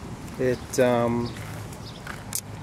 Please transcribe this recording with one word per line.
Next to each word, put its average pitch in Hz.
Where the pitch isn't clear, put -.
It, 127
um, 120